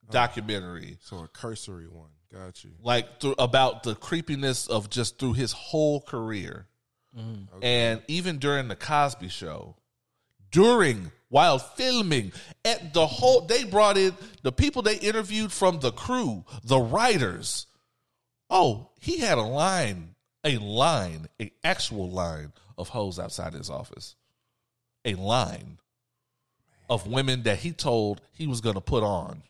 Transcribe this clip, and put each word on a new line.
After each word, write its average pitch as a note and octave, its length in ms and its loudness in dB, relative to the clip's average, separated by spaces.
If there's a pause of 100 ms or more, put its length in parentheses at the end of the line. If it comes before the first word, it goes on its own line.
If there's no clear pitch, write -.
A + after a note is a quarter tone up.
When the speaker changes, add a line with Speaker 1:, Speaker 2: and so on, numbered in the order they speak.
(100)
Speaker 1:
documentary. G#2 920 -2
Speaker 2:
So - 160 -14
a E2 100 -14
cursory G2+ 600 -14
one. E2 220 -20 (220)
Got F#2 320 -18
you. G2 60 -20 (100)
Speaker 1:
Like, A#2+ 400 0
th-, - 180 0
about B2+ 460 4
the A2+ 100 -2
creepiness C#3 720 -4
of G#2 240 -2
just A#2 280 -4
through B2 160 0
his B2 180 -2
whole D3+ 480 0
career. A2 640 -10 (500)
Speaker 3:
Mm. A2 300 -12 (100)
Speaker 2:
Okay. G#2 100 -4 (260)
Speaker 1:
And A2+ 160 -6
even F3 300 -4
during C#3 280 0
the G2+ 100 -6
Cosby C#3+ 520 -2
Show, - 480 -12 (760)
during, E3 600 6 (160)
while D3 320 6
filming, G3 720 -2 (320)
at G#3+ 280 -2
the D#3+ 140 6
whole, B3+ 360 4
they A3+ 220 2
brought G3+ 320 4
in F#3+ 180 4 (280)
the G3 100 0
people C#4+ 300 2
they G#3+ 140 2
interviewed G#3+ 560 -2
from F#3 280 2
the B2+ 120 0
crew, D3+ 520 -4 (200)
the C3 160 4
writers. C3+ 840 0 (840)
Oh, B2+ 380 2 (120)
he E4+ 180 -2
had G3+ 200 2
a A2+ 40 2
line, B2 760 -2 (280)
a C#3+ 140 0
line, G#2 720 0 (120)
a G#2+ 120 -10 (100)
actual A2 480 -4
line E2 420 -6 (240)
of F#2+ 120 -10
hoes F#2+ 320 -6
outside E2+ 340 -10
his - 160 -12
office. - 460 -14 (880)
A A2 100 -4
line F#2+ 640 -4 (1120)
of A2+ 160 0
women B2+ 380 -2
that G2+ 140 2
he E3 120 -6
told A2+ 500 0 (120)
he D#3+ 160 -6
was B2 120 -4
gonna G#2+ 200 -2
put A#2 240 0
on. F#2 460 -4